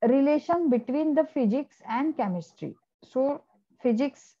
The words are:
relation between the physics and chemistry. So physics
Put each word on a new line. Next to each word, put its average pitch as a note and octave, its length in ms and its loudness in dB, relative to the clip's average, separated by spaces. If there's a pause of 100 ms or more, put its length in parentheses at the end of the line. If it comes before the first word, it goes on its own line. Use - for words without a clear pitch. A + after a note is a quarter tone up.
relation D4 640 2
between C4+ 440 0
the D#4 100 2
physics C4+ 520 -2 (120)
and C#4 280 -2
chemistry. F3+ 580 -8 (300)
So C#4 380 -2 (400)
physics B3 580 -2